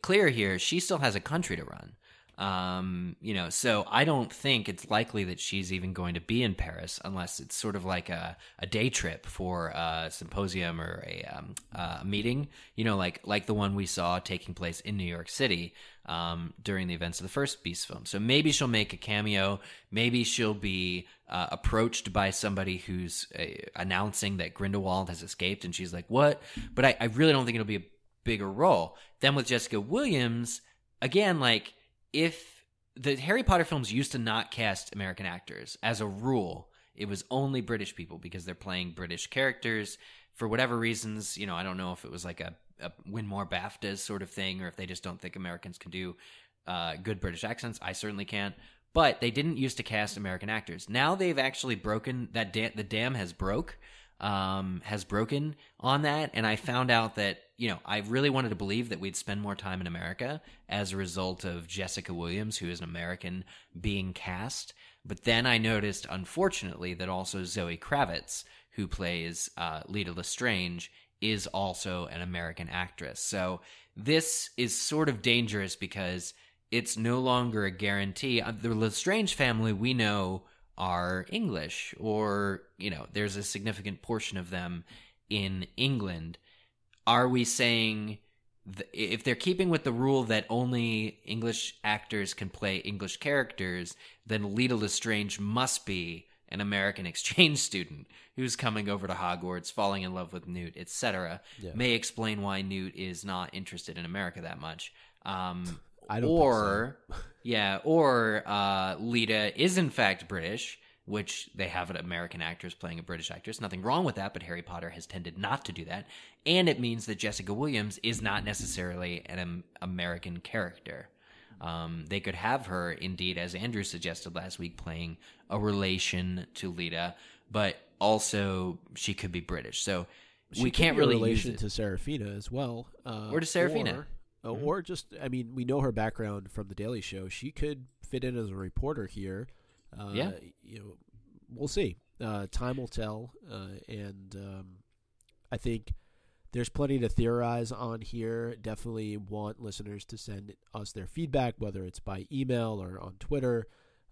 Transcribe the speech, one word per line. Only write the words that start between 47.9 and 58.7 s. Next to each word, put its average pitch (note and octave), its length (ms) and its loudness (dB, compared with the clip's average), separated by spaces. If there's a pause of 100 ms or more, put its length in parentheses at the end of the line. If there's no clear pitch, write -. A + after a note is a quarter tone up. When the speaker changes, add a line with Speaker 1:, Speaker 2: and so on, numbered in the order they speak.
Speaker 1:
certainly G2+ 320 -4
can't. G2+ 320 -4 (380)
But D3+ 260 6
they A#2+ 100 2
didn't C#3+ 280 0
used C3 180 0
to - 80 -6
cast G#2+ 320 0
American G2+ 340 -4
actors. G#2 400 -4
Now C#3 260 4
they've F3+ 220 2
actually C3 380 0
broken A2+ 560 -2
that G#2+ 220 -2
da-, A2 200 0
the G#2+ 120 -4
dam A#2 300 0
has F2+ 180 -2
broke, G2+ 440 0 (440)
um, F#2+ 640 0
has G#2 180 -4
broken C#3+ 540 0 (240)
on C#3 220 4
that. D3+ 300 0
And A2 140 2
I G#2+ 80 4
found B2+ 360 0
out A2+ 240 4
that, G2 240 0 (180)
you A#2 100 0
know, G#2 180 -2
I G#2 140 0
really B2 300 2
wanted C3 200 2
to G#2 60 -2
believe G#2 340 0